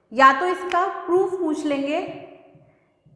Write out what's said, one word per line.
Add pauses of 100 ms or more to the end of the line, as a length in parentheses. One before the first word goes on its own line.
(120)
या
तो
इसका
प्रूफ
पूछ
लेंगे (880)